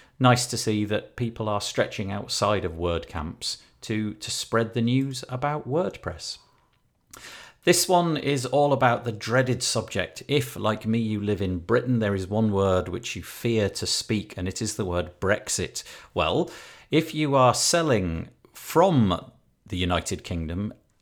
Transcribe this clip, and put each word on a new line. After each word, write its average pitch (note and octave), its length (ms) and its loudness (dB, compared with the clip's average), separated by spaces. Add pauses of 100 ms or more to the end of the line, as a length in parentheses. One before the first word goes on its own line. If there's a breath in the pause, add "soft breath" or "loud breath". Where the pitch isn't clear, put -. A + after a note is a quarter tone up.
(180 loud breath)
nice B2 300 4
to A#2 100 -6
see G#2+ 280 0
that G#2 300 -4
people A2+ 320 -4
are G2+ 140 0
stretching - 500 -2
outside G2+ 540 0
of E2 80 -6
WordCamps E2+ 840 -4 (240 loud breath)
to, G#2+ 340 -4
to - 140 -10
spread - 440 -2
the A#2+ 80 0
news B2+ 480 0
about C#3+ 360 -4
WordPress. E3 760 -4 (1200 loud breath)
This F3 240 4
one E3+ 300 4
is C3+ 280 -2
all C#3+ 280 4
about B2 320 2
the A2+ 80 -4
dreaded A#2+ 500 0
subject. - 640 -4
If, C3+ 300 -2
like G#2 280 -2
me, A2+ 140 2
you G#2+ 220 -2
live G#2 200 0
in F#2 180 0
Britain, A#2+ 400 2
there G2+ 160 2
is F#2+ 120 -2
one G#2+ 240 2
word F#2+ 380 2
which - 260 -6
you F2 80 -8
fear A2 460 0
to - 180 -6
speak, - 500 -2
and F#2 120 -4
it - 120 -6
is A2 140 -4
the G#2+ 80 -2
word F2 380 -4
Brexit. - 640 -2 (300 loud breath)
Well, F#2 380 0 (400 loud breath)
if D#3+ 240 2
you D3 200 2
are B2+ 180 8
selling G#2+ 720 2 (260)
from C#3+ 800 4 (340)
the F#2+ 120 -6
United F2 480 0
Kingdom F2 480 -6 (280)